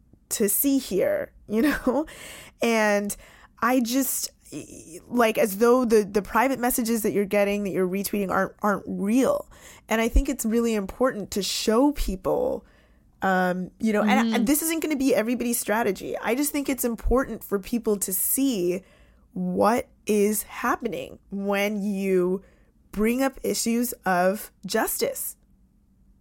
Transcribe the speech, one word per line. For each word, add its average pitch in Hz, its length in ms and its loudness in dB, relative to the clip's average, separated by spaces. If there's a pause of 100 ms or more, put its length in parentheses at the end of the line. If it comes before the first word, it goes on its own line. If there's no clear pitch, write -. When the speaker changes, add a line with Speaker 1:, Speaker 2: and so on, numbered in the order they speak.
(300)
Speaker 1:
to 202 200 0
see 277 280 2
here, - 640 -2
<laughs> - 80 -20
you 214 140 0
know? 277 420 0 (560)
And 214 560 2 (460)
I 254 180 2
just, 254 500 -2 (220)
y-, - 460 -14 (100)
like, 233 300 2
as 202 200 2
though 240 260 6
the, 214 200 4
the 202 180 -2
private 247 360 0
messages 233 440 0
that 214 100 0
you're 202 120 0
getting, 202 400 0
that 190 60 -4
you're 180 180 0
retweeting 196 420 -2
aren't, 190 220 0 (100)
aren't 202 240 0
real. 202 600 0 (420)
And 226 120 0
I 226 80 0
think 269 200 2
it's 254 160 -4
really 226 300 0
important 208 580 -2
to 202 100 -2
show 240 500 2
people, - 720 -2 (580)
um, 185 480 0 (100)
you 220 120 2
know, 208 100 2
and 214 80 2
I, 262 140 4
Speaker 2:
Mm-hmm. 226 200 0
Speaker 1:
this 285 180 2
isn't 320 180 -2
gonna 311 160 -2
be 262 180 2
everybody's 233 440 0
strategy. 202 600 -2
I 214 160 -2
just 285 180 -2
think 285 160 -2
it's 262 160 -2
important 233 600 0
for 202 140 -4
people 214 400 -2
to 190 140 -4
see 190 680 0 (500)
what 190 540 0 (200)
is 214 380 2
happening - 760 -6 (120)
when 202 520 -2
you 190 600 0 (500)
bring 233 300 2
up 269 200 0
issues 233 500 -2 (120)
of 190 460 2 (140)
justice. - 720 -4 (840)